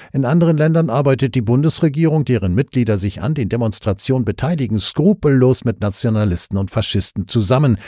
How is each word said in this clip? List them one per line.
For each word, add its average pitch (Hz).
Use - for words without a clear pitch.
In 131
anderen 165
Ländern 160
arbeitet 135
die 123
Bundesregierung, 151
deren 98
Mitglieder 113
sich 95
an 151
den 123
Demonstrationen 117
beteiligen, 127
skrupellos 135
mit 110
Nationalisten 104
und 98
Faschisten -
zusammen. 120